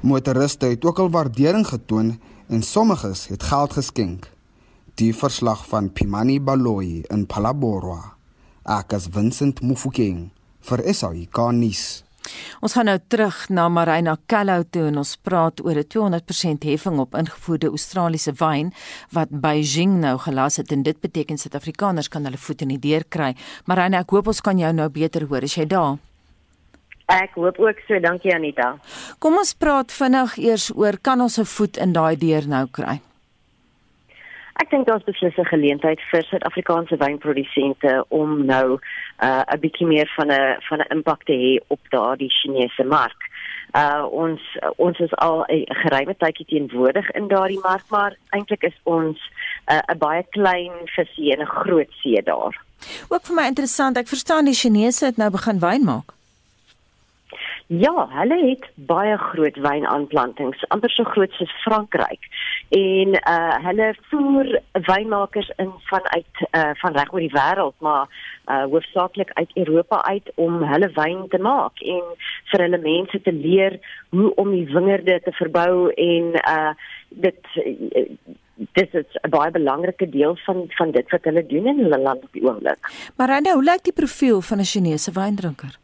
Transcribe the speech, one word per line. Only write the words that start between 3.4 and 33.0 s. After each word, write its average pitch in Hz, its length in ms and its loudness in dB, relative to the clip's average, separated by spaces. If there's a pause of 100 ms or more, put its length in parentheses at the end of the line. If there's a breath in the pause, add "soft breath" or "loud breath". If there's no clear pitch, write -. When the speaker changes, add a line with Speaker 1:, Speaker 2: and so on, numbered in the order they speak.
Speaker 1:
geld 143 300 0
geskenk. 95 580 -4 (640 soft breath)
Die 113 200 2
verslag 117 520 -2
van 101 260 -2
Pimani 113 480 0
Baloyi 110 680 -2
in 101 180 -2
Palaborwa. 101 880 -4 (500 soft breath)
Ek 104 280 -4
is 95 180 -4
Vincent 117 520 -2
Mufokeng 120 680 -2 (300)
vir 170 340 -2
S - 80 -4
A 90 100 -6
I 85 180 -12
K 117 220 0
nuus. 117 520 -2 (560 loud breath)
Speaker 2:
Ons 220 120 -2
gaan 240 120 2
nou 196 140 2 (100)
terug 214 400 0
na 170 200 2
Marina 165 480 2 (100)
Kello 196 440 2
toe 165 160 -2
en 147 100 0
ons 143 200 -4
praat 170 480 0
oor 165 100 0
'n 147 120 0
tweehonderd 190 380 0
persent 160 380 -2
heffing 151 360 -2
op 127 160 -2
ingevoerde 156 520 -2
Australiese 160 680 -2
wyn 156 400 -2 (400 loud breath)
wat 156 180 -2
Beijing 151 720 0
nou 131 180 0
gelas 135 380 -2
het 151 160 -6
en 139 100 0
dit 151 180 -2
beteken 156 380 -6
Suid-Afrikaners 160 680 -4
kan 147 160 -8
hulle 131 140 -8
voet 156 240 -8
in 139 60 -4
die 135 100 -4
deur 151 300 0
kry. 139 260 -4 (300 loud breath)
Marina, 185 340 2
ek 180 120 -4
hoop 196 160 2
ons 220 140 -2
kan 190 180 0
jou 165 140 2
nou 156 160 0
beter 151 380 -2
hoor. 135 160 -2
Is 143 120 -6
jy 156 120 -2
daar? 151 320 0 (1080)
Speaker 3:
Ek 185 280 2
hoop 180 240 0
ook 214 200 4 (100)
so. 202 120 2
Dankie, 175 340 0
Anita. 143 440 -2 (400 loud breath)
Speaker 2:
Kom 320 180 4
ons 403 180 2
praat 285 380 0
vinnig 262 460 2
eers 208 380 2
oor, 208 260 2
kan 262 180 2
ons 233 180 2
'n 220 60 2
voet - 320 -2
in 185 160 2
daai 160 240 4
deur 151 320 2
nou 135 220 0
kry? - 300 -6 (1600 loud breath)